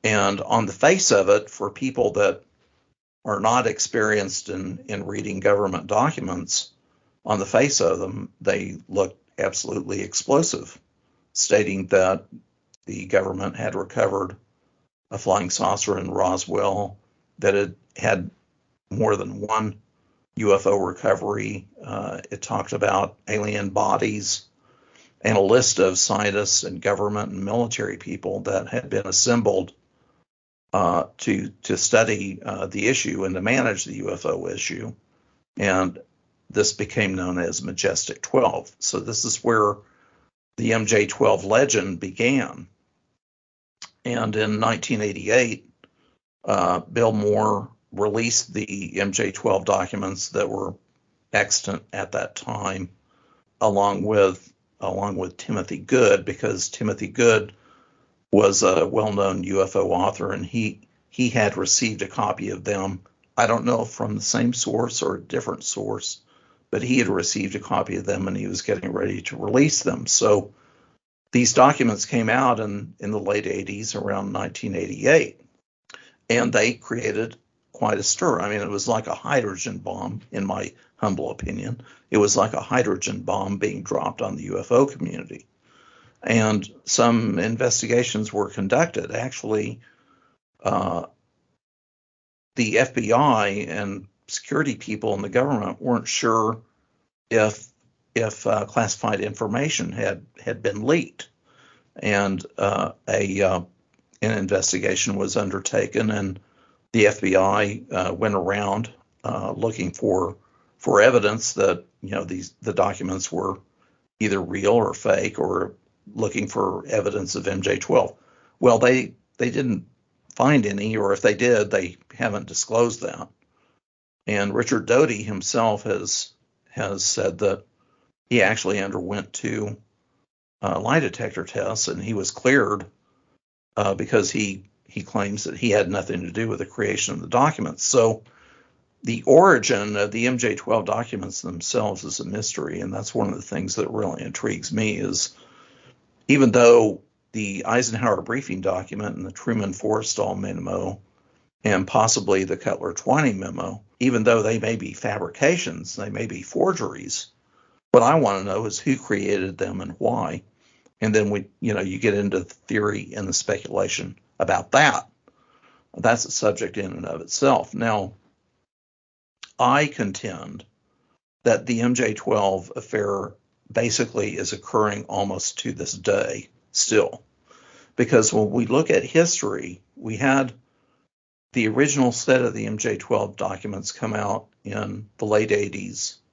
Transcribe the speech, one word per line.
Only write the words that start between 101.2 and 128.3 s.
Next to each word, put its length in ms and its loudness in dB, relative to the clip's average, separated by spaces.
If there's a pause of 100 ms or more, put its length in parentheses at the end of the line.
And, 460 0 (140)
uh, 360 0 (140)
a, 360 0
uh, 180 2 (640)
an 160 0
investigation 800 0
was 200 -2
undertaken, 720 -2
and 300 -4 (520)
the 160 8
F 120 2
B 160 4
I, 540 2
uh, 260 -2
went 180 0
around, 560 -2 (340)
uh, 300 -4
looking 360 -2
for, 480 -2 (400)
for 240 4
evidence 520 4
that, 300 0 (160)
you 120 -10
know, 120 -4
these, 380 -10
the 100 -4
documents 580 -2
were 300 -4 (600)
either 200 0
real 320 0
or 220 4
fake, 440 2
or 360 0 (400)
looking 320 -2
for 400 -4
evidence 480 -2
of 140 -4
M 140 -4
J 160 0
twelve. 360 2 (460)
Well, 180 8
they, 360 4 (240)
they 120 0
didn't 360 -2 (500)
find 300 6
any, 300 -2
or 160 2
if 80 0
they 140 4
did, 360 4
they 260 -2 (180)
haven't 320 -4
disclosed 560 0
that. 260 -8 (960)
And 280 0
Richard 320 0
Doty 360 4
himself 600 0
has, 500 -4 (380)
has 340 -4
said 340 -2
that 260 0 (640)